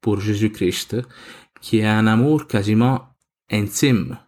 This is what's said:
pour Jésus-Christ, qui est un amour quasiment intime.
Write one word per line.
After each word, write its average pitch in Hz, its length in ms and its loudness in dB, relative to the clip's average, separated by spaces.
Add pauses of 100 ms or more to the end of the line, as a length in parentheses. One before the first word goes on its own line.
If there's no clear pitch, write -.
pour 104 200 0
Jésus-Christ, 104 760 -2 (640)
qui 110 200 0
est 107 60 0
un 107 200 2
amour 131 400 2
quasiment 110 640 0 (400)
intime. 104 640 0 (120)